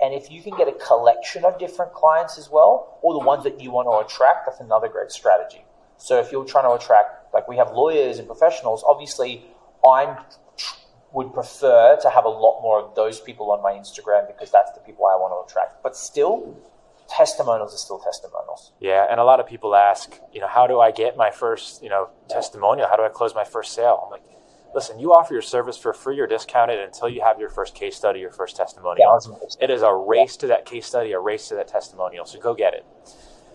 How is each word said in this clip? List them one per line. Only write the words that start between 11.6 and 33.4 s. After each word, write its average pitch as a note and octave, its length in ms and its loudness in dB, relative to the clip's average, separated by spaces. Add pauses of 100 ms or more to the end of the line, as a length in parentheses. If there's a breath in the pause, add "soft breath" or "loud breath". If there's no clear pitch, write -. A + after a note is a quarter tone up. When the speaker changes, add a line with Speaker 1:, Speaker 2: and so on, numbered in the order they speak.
Speaker 1:
to C3+ 80 4
have A#2 160 4
a A2+ 40 -2
lot A2 320 2
more A2 200 2
of G#2+ 140 -12
those A2 260 -2
people G#2+ 300 -10
on G2+ 120 -2
my G2 80 0
Instagram G2+ 560 -2
because G2+ 240 -18
that's G2+ 220 4
the - 80 -20
people G2 240 -4
I F#2+ 100 4
want F#2 180 -2
to F2+ 160 -10
attract. - 320 -6
But - 140 -8
still, - 580 -4 (540)
testimonials A2+ 680 -2
are G2+ 40 -20
still - 220 -12
testimonials. - 840 -12
Speaker 2:
Yeah, F#2+ 280 2
and A#2 100 -2
a A#2+ 40 2
lot B2+ 160 6
of A#2+ 80 -6
people G#2+ 280 -2
ask, G2+ 440 2 (140)
you G#2 80 -16
know, G2 60 -6
"How B2 200 2
do B2 140 2
I A2+ 100 6
get A2 240 -4
my G#2+ 160 0
first, - 500 -8
you B2 80 -18
know, G2 200 -4 (180)
testimonial? A2 640 -2
How G#2 80 2
do A2 60 0
I A2 60 0
close A2+ 240 -4
my G#2 120 -4
first - 280 -10
sale?" A2+ 300 0
I'm G2+ 80 -16
like, G2+ 120 -18 (520)
"Listen, A#2 240 -10
you E3 140 2
offer E3 200 6
your A2+ 80 -4
service A#2+ 360 -6
for A2+ 160 -6
free C#3 260 -8
or B2 80 -4
discounted A2+ 520 -2
until G2 280 -10
you A#2+ 140 -10
have A2 180 0
your G#2+ 100 -8
first - 240 -10
case G2 220 -10
study, G2 240 -4
your F#2 120 -12
first - 260 -12
testimonial." F#2 520 0
Speaker 1:
Thousand A2 260 2
percent. - 280 -12
Speaker 2:
It C3 60 0
is B2 120 -4
a G#2+ 120 4
race F#2+ 420 0
Speaker 1:
Yeah. - 60 -20
Speaker 2:
to C#3 60 -6
that A#2 180 -2
case A#2+ 200 -14
study, A2+ 280 -6
a F#2 60 -4
race G#2+ 280 -8
to A2 80 -10
that F#2+ 140 -8
testimonial. F2+ 560 -10
So - 140 -20
go A#2 140 -4
get G2+ 200 -2
it. - 120 -14 (680 soft breath)